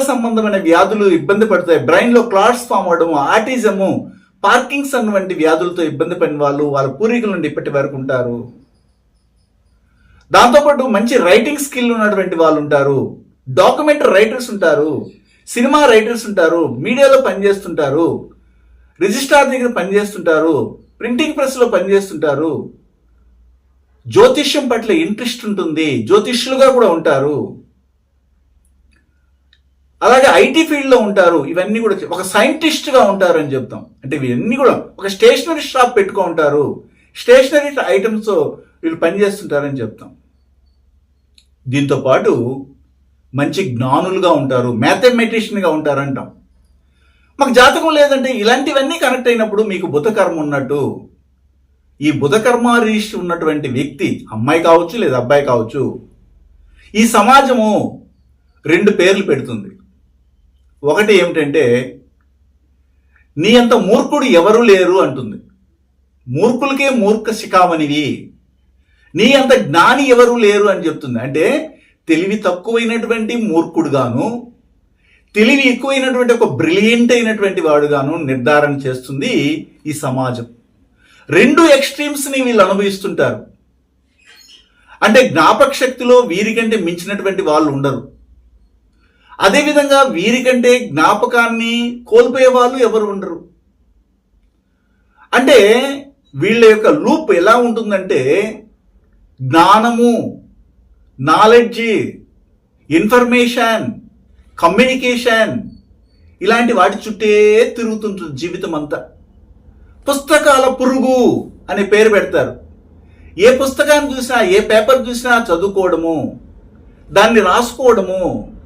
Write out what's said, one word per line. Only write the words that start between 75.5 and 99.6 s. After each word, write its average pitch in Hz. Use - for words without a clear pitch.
ఎక్కువైనటువంటి 254
ఒక 226
బ్రిలియంట్ 220
అయినటువంటి 208
వాడుగాను 147
నిర్ధారణ 143
చేస్తుంది 139
ఈ 151
సమాజం. 127
రెండు 285
ఎక్స్‌ట్రీమ్స్‌ని 277
వీళ్ళు 220
అనుభవిస్తుంటారు. 185
అంటే 240
జ్ఞాపక 285
శక్తిలో 247
వీరికంటే 220
మించినటువంటి 185
వాళ్ళు 151
ఉండరు, 135
అదేవిధంగా 277
వీరికంటే 240
జ్ఞాపకాన్ని 233
కోల్పోయే 254
వాళ్ళు 247
ఎవరు 208
ఉండరు. 180
అంటే 262
వీళ్ళ 220
యొక్క 214
లూప్ 302
ఎలా 208
ఉంటుందంటే, 208
జ్ఞానము, 214